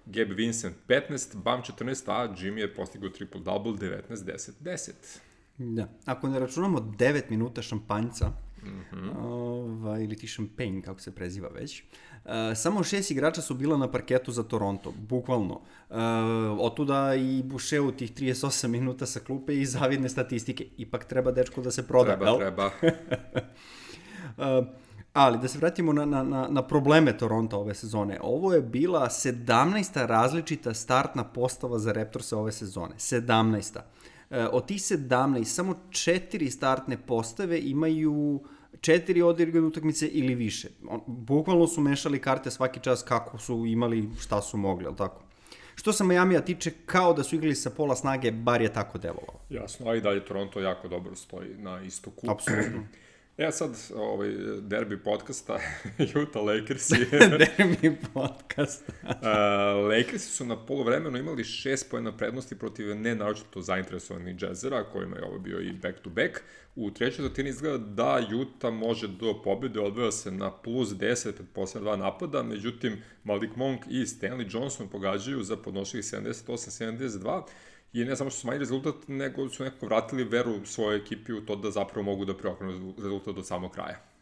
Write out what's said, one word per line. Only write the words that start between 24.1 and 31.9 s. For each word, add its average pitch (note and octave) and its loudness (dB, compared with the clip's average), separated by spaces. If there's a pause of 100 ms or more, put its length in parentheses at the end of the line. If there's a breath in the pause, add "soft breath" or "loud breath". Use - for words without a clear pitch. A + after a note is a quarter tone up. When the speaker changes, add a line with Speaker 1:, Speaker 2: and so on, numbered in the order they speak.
Speaker 2:
E, C3 4 (500 loud breath)
ali B2+ 8
da B2+ 0
se D3 -6
vratimo E3 4
na, D3 4
na, C3+ 2
na, C3+ 0
na C3+ 2
probleme C#3+ 6
Toronto A2+ 2
ove G2+ -2
sezone. G#2 -2
Ovo E3 2
je D3 8
bila C3 2
sedamnaesta B2+ 2
različita C3+ 2
startna C3 2
postava B2 -2
za G#2+ 0